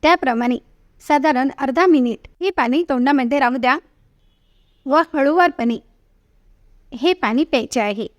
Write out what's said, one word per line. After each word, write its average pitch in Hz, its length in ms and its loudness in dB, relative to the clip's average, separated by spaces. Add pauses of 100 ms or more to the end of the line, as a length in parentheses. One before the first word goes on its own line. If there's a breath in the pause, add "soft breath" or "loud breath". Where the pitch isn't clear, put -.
त्याप्रमाणे 254 540 0 (460)
साधारण 285 540 0
अर्धा 269 280 0
मिनिट 262 420 2 (140)
हे 370 80 -2
पाणी 269 400 0
तोंडामध्ये 269 500 0
राहू 254 180 0
द्या 254 200 0 (1080)
व 285 160 2 (120)
हळूवारपणे 285 640 0 (1120)
हे 277 220 -2
पाणी 254 300 -2
प्यायचे 254 380 -2
आहे. 208 260 -4 (120)